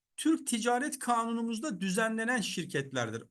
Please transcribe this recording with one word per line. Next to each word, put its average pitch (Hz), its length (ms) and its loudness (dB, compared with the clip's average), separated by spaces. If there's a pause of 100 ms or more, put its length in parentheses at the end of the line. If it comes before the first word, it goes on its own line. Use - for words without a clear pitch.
(180)
Türk 320 300 2
Ticaret 240 520 0
Kanunumuzda 233 840 0
düzenlenen 226 600 2
şirketlerdir. 131 880 -2